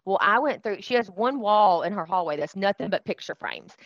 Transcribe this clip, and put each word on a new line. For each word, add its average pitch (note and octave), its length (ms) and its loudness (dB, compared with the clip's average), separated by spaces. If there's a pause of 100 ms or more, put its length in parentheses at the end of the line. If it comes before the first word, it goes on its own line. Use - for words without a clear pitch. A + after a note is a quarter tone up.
Well, F#3+ 160 0
I G#3 180 4
went C#4+ 240 -2
through, G#3 180 -6
she - 140 -4
has A#3 160 0
one A#3+ 280 -2
wall G#3 440 4
in F3 100 -2
her F#3 120 -4
hallway E3 320 -2
that's D3 180 -6
nothing G3 340 -2
but - 160 -2
picture - 300 -8
frames. - 400 -12 (100)